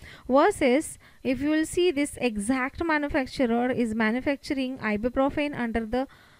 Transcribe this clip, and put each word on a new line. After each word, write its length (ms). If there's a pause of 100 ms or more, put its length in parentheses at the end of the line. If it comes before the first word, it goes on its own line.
(300)
versus 720 (240)
if 180
you 80
will 160
see, 240
this 320
exact 640
manufacturer 840
is 240
manufacturing 840
ibuprofen 800
under 280
the 220 (320)